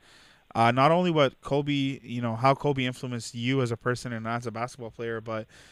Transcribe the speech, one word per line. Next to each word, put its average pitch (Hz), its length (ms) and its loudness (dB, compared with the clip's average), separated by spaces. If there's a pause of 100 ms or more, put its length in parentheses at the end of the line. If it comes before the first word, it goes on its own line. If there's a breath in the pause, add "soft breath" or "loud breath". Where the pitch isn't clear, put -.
(560 soft breath)
uh, 117 160 6
not 135 200 6
only 180 200 4
what 147 300 2
Kobe, 139 600 0
you 120 180 -6
know, 117 140 -2
how 135 200 4
Kobe 135 300 -2
influenced 123 500 -6
you 127 260 0
as 120 100 0
a 113 60 -4
person 123 340 -2
and 113 160 -6
as 117 200 -4
a 113 40 -6
basketball 117 400 -8
player, 117 300 -6
but 110 240 -6 (260 soft breath)